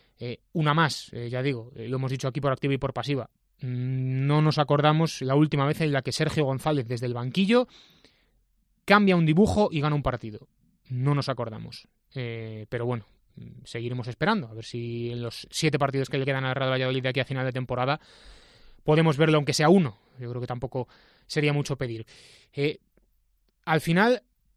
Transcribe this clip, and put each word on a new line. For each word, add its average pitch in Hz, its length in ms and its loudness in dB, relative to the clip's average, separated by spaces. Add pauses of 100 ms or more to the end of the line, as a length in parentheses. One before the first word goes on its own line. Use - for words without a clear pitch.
(180)
Eh, 120 220 -10 (120)
una 151 220 2
más, - 380 0
eh, 120 180 -8
ya 123 100 -4
digo, 127 360 -4
eh, 110 100 -10
lo 127 120 -4
hemos 131 120 -2
dicho 135 160 -4
aquí 131 140 -4
por 139 100 0
activa 139 240 0
y 131 40 -2
por 131 140 -4
pasiva. 127 380 -4 (300)
Mm, 131 680 -2
no 147 160 4
nos 151 160 4
acordamos 151 640 2
la 135 140 2
última 147 280 4
vez 151 160 0
en 156 120 0
la 135 100 0
que 127 100 -6
Sergio 156 320 0
González 135 440 0
desde 123 180 -4
el 120 80 -4
banquillo 190 540 2 (1160)
cambia 196 320 6
un 170 80 4
dibujo 202 460 4
y 160 100 -4
gana 147 140 0
un 143 80 -2
partido. 117 460 -6 (400)
No 131 260 0
nos 139 140 -2
acordamos. 113 600 -8 (260)
Eh, 113 540 -10
pero 120 180 -4
bueno, 120 200 -4 (300)
mm, - 280 -18
seguiremos 120 440 -8
esperando. 160 400 -2
A 110 60 -16
ver 113 100 -12
si 117 460 -8
en 120 120 -8
los - 280 -10
siete 147 280 0
partidos 135 320 -2
que 151 80 -2
le 135 60 -2
quedan 135 200 -2
al 131 100 -2
Real 131 180 -2
Valladolid 131 300 0
de 127 60 -2
aquí 127 120 0
a 127 40 -2
final 131 220 -4
de 127 60 -2
temporada 127 480 -2 (840)
podemos 156 340 4
verlo, 156 200 4
aunque 143 180 0
sea 156 160 6
uno. 175 280 4 (220)
Yo 120 80 -10
creo 120 120 -8
que 123 60 -6
tampoco 123 400 -6 (400)
sería 147 260 0
mucho 143 240 -2
pedir. 117 300 -8 (460)
Eh, 143 260 -2 (880)
al 160 160 2
final, 202 420 2 (340)